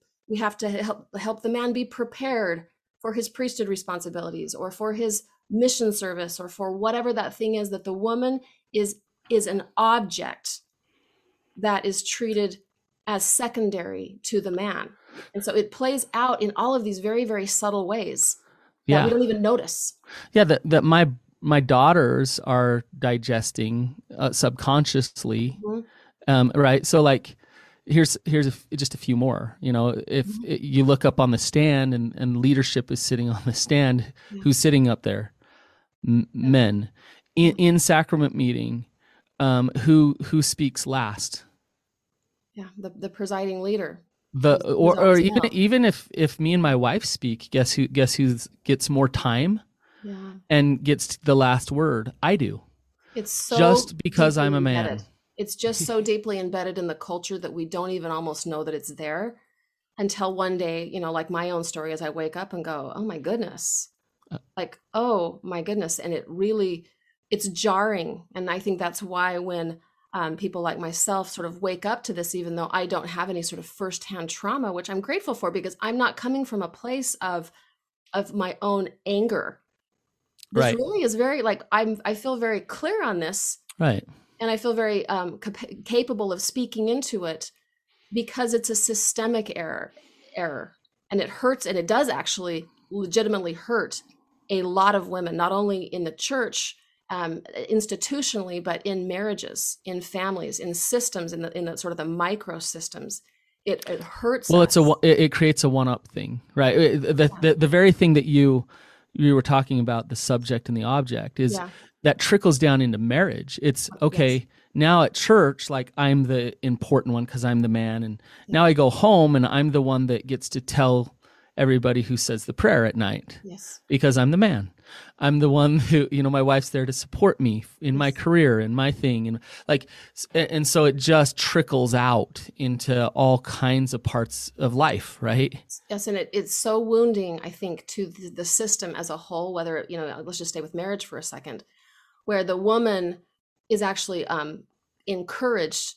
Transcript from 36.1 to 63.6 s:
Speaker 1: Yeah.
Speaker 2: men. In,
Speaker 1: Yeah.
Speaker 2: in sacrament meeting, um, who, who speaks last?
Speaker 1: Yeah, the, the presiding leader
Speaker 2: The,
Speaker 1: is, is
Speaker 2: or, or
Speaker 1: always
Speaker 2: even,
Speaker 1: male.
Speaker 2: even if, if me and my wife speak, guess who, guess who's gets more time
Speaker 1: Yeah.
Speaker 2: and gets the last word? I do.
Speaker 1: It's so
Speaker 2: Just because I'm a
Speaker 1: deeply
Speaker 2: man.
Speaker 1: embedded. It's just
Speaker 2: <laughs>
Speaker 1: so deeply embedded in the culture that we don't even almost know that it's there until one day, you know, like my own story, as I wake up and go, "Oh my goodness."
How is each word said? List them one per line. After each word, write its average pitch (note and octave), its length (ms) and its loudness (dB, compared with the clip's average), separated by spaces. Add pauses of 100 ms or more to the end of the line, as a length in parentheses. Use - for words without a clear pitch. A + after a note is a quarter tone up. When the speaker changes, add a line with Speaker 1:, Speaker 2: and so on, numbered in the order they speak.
Speaker 1:
Yeah. B2 180 -2
Speaker 2:
men. G#2+ 400 4 (460)
In, E3 200 4
Speaker 1:
Yeah. F3 120 4
Speaker 2:
in E3+ 100 4
sacrament D#3 560 2
meeting, A#2+ 520 -2 (540)
um, B2+ 300 2 (140)
who, D3+ 400 6
who D#3 180 0
speaks - 440 -4
last? A#2+ 580 -6 (1080)
Speaker 1:
Yeah, F#3+ 220 -16
the, F#3+ 140 -14
the F#3+ 180 -12
presiding F#3+ 540 -6
leader F#3+ 400 -6 (320)
Speaker 2:
The, C#3 220 6
Speaker 1:
is, - 80 -4
is - 80 -2
Speaker 2:
or, F3 260 6
or F#3+ 60 4
Speaker 1:
always F3+ 160 8
Speaker 2:
even, G3+ 240 4
Speaker 1:
male. A3+ 80 0
Speaker 2:
even G#3+ 320 4
if, - 280 0
if D#3 280 0
me D#3+ 120 2
and F3 100 4
my C#3+ 120 4
wife B2 300 0
speak, - 480 -6
guess B2+ 200 2
who, C3+ 140 2
guess C3 280 2
who's B2+ 340 0 (160)
gets C3+ 260 0
more C3+ 180 4
time C3+ 520 0 (420)
Speaker 1:
Yeah. F#3+ 300 -16 (180)
Speaker 2:
and C#3+ 320 4
gets C#3 360 -2
the C#3 180 2
last B2+ 340 2
word? C#3 420 -2 (100)
I E3 140 2
do. G#2 260 -4 (520)
Speaker 1:
It's G#3+ 180 -10
so - 240 -4
Speaker 2:
Just E3+ 420 4
because D#3 380 2
I'm C#3+ 180 0
a C#3+ 40 0
Speaker 1:
deeply C#3 140 0
Speaker 2:
man. A#2+ 140 0
Speaker 1:
embedded. G#2+ 200 -8 (300)
It's G#3 180 -8
just A3+ 320 -4
Speaker 2:
<laughs> - 40 -6
Speaker 1:
so A3 100 0
deeply G#3+ 400 -2
embedded F#3 380 -6
in F3 100 -6
the D#3+ 80 -8
culture F3 420 -10
that E3+ 140 -10
we E3 120 -8
don't F3 280 -6
even E3+ 180 -6
almost D#3+ 340 -6
know D#3 200 -6
that D#3 100 -6
it's C#3+ 180 -12
there E3 440 -8 (640)
until G3+ 360 -4
one F#3 240 -2
day, E3+ 280 -6
you F#3 120 -12
know, E3 140 -6
like D#3+ 180 -6
my F3 200 -4
own E3+ 120 -4
story, D#3+ 300 -8
as D#3+ 100 -8
I D#3 80 -6
wake D#3+ 260 -6
up G3 160 -10
and E3+ 120 -10
go, D3 300 -8
"Oh G#3 100 -8
my G3+ 140 -8
goodness." - 720 -6 (420)